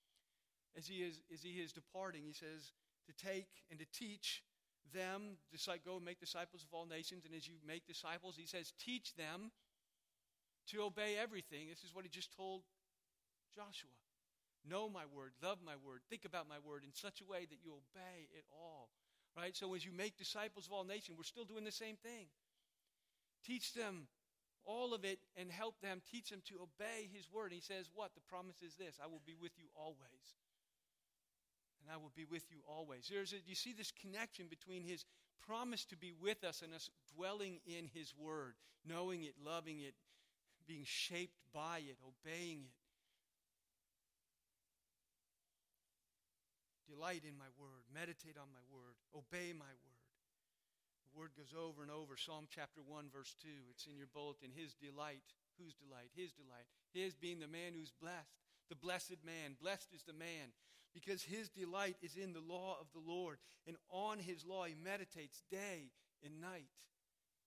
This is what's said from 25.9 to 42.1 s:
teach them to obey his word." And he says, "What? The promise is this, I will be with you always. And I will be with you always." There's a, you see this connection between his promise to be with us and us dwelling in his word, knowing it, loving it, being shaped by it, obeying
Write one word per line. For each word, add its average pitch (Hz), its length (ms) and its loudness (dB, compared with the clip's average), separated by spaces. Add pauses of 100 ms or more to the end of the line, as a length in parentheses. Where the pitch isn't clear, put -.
teach - 300 -4
them 202 160 -4
to 180 160 -4
obey 208 500 0
his 180 180 -8
word." 202 220 4
And 175 80 -2
he - 0 -
says, 185 320 0
"What? 196 220 0
The 160 80 -16
promise 180 400 -2
is 160 140 -8
this, 170 220 -2
I 147 80 -2
will 160 140 -2
be 156 140 -6
with 170 240 -4
you 160 160 -14
always. 131 640 -6 (1400)
And 147 140 -6
I - 20 0
will 151 140 -4
be 156 140 -4
with 156 260 -2
you 160 160 -12
always." 147 420 -2
There's 196 240 4
a, 202 140 0
you 185 80 -2
see 240 180 4
this 214 200 0
connection 196 560 -2
between 180 340 -4
his 175 220 0 (420)
promise 233 400 4
to 185 100 -8
be 175 160 -4
with 190 300 6
us 170 180 4
and 165 140 -4
us - 160 -4 (240)
dwelling 185 500 4
in 170 220 0
his 147 300 -4
word, 151 400 0 (280)
knowing 175 380 4
it, 143 160 -2
loving 156 420 2
it, 139 140 -4 (720)
being 151 180 -2
shaped 180 540 4 (140)
by 160 260 4
it, 139 260 -2
obeying 160 600 -2